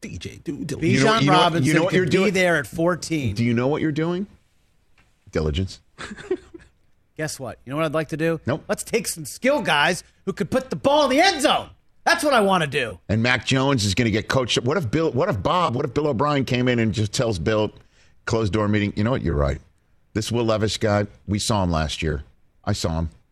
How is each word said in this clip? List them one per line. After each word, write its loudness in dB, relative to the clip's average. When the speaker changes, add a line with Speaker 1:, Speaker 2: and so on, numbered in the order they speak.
Speaker 1:
D -12
J -12
Due -8
Diligence. -2
Speaker 2:
You 4
know, 4
Speaker 3:
Bijan 4
Speaker 2:
you 4
know, 6
Speaker 3:
Robinson 4
Speaker 2:
you 2
know 4
what 0
you're 4
Speaker 3:
could -2
Speaker 2:
doing? 4
Speaker 3:
be 2
there 2
at -2
fourteen. -2
Speaker 2:
Do 0
you 2
know 2
what -2
you're 0
doing? -2
Diligence. -4
<laughs> -12
Speaker 3:
Guess -8
what? -10
You -12
know -6
what -2
I'd -4
like -4
to -6
do? -2
Speaker 2:
Nope. -2
Speaker 3:
Let's -4
take -4
some -8
skill 0
guys 2
who -6
could -4
put -2
the -6
ball 4
in 2
the 4
end 2
zone. 2
That's 2
what 2
I 6
wanna 2
do. -4
Speaker 2:
And 2
Mac 2
Jones 2
is 0
gonna 2
get 0
coached 0
up. 0
What 0
if -4
Bill, 0
what 0
if -4
Bob, 0
what -4
if -6
Bill -2
O'Brien 0
came 0
in 2
and 0
just -2
tells -2
Bill, 0
closed 0
door 2
meeting, 0
"You 0
know 0
what? -2
You're -2
right. 0
This -4
Will 0
Levis 0
guy, 2
we -2
saw 0
him 2
last -2
year. -2
I -2
saw -2
him. -4